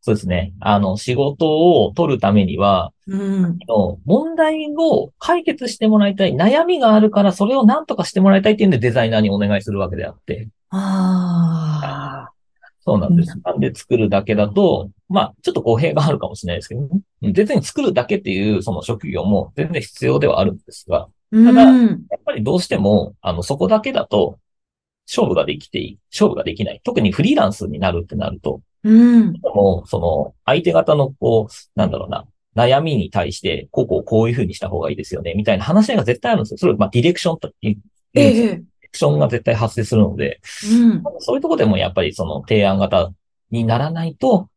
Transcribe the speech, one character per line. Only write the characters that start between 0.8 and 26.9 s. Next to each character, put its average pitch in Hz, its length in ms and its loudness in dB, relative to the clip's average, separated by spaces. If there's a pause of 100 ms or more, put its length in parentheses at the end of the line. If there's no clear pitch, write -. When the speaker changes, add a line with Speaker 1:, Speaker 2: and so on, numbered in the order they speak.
Speaker 1:
仕 123 160 -6
事 156 680 2
を 95 100 -2
取 151 220 0
る 107 40 -6
た 101 120 0
め 104 140 4
に 80 120 -6
は、 92 360 0 (140)
Speaker 2:
う 190 80 -8
ん。 196 300 -2
Speaker 1:
あ 175 40 -2 (180)
の、 95 380 -2
問 302 300 0
題 311 400 -2
を 311 440 0
解 339 240 -2
決 262 240 -4
し 233 100 -10
て 220 100 0
も 214 120 4
ら 202 80 4
い 196 80 -2
た 196 100 0
い、 156 80 0
悩 240 320 2
み 349 140 0
が 226 160 4
あ 214 40 6
る 214 120 4
か 208 100 0
ら 196 120 2
そ 202 120 0
れ 247 100 0
を 262 100 2
何 277 200 4
と 240 100 -6
か 226 80 -6
し - 100 -8
て 190 60 0
も 196 120 6
ら 196 60 6
い 196 40 2
た 214 80 2
い 214 40 4
っ - 20 2
て 214 80 0
い - 20 4
う 190 40 4
ん - 20 2
で 131 80 2
デ 120 100 0
ザ 117 160 0
イ 113 60 -2
ナ 110 80 0
ー - 20 4
に 104 80 2
お 101 80 -2
願 101 180 0
い 98 60 -2
す 107 100 -8
る 98 80 -4
わ 92 120 -4
け 85 40 -8
で 78 120 -8
あ - 40 -12
っ - 80 -20
て。 - 300 -10 (220)
Speaker 2:
あ 175 1120 0
ー。 139 40 -8
Speaker 1:
は - 460 -10
い。 - 40 -20 (500)
そ 175 80 2
う 101 40 2
な - 100 -4
ん 170 80 4
で 170 80 4
す。 - 100 -12
Speaker 2:
う - 40 -12
ん。 - 40 -18
Speaker 1:
な 90 100 -6
ん 143 60 -6
で 135 160 -2
作 - 220 -4
る 110 100 2
だ 98 160 0
け 107 100 -2
だ 104 140 0
と、 160 420 0 (200)
ま 185 120 0
あ、 - 120 -4 (100)
ち - 60 -2
ょ - 20 -6
っ - 20 -8
と - 80 -4
語 113 160 0
弊 156 160 0
が 151 120 2
あ 160 60 2
る - 80 -2
か - 80 -8
も 107 80 -12
し 98 120 -12
れ 87 40 -4
な 85 40 -4
い - 40 -6
で - 20 -12
す - 80 -18
け 110 60 -12
ど 127 80 -6
ね。 175 180 -2 (220)
う - 60 -2
ん、 190 40 -2
全 202 120 4
然 214 160 0
作 - 200 -6
る 262 100 0
だ - 140 -2
け 104 100 -2
っ 95 60 -4
て - 100 -6
い 101 260 0
う 90 60 -4
そ - 80 -6
の 80 100 -6
職 107 280 -8
業 82 160 -4
も 95 320 0
全 160 160 -4
然 143 80 -4
必 - 240 -10
要 135 140 2
で 147 80 2
は - 120 2
あ 98 60 2
る 98 80 -2
ん - 40 -14
で - 120 -20
す - 200 -20
が、 - 200 -2 (220)
Speaker 2:
う 220 100 6
ん。 233 40 10
Speaker 1:
た 240 60 8
だ、 254 120 10
や 262 80 10
っ 233 260 4 (280)
ぱ 294 60 -4
り - 120 -4
ど 143 120 0
う 180 60 0
し - 80 -10
て - 80 -2
も、 101 440 0
あ 90 120 -6
の、 85 100 -6
そ 143 140 -6
こ 180 100 0
だ 214 140 2
け 269 100 -6
だ - 140 -4
と、 - 340 0 (680)
勝 208 220 -2
負 95 80 -2
が - 100 0
で - 120 -6
き - 100 -18
て - 120 -10
い-、 - 200 -14 (140)
勝 208 160 2
負 - 60 -6
が - 100 -6
で 160 80 -6
き 208 100 -6
な - 80 -6
い。 - 120 -18
特 247 180 -2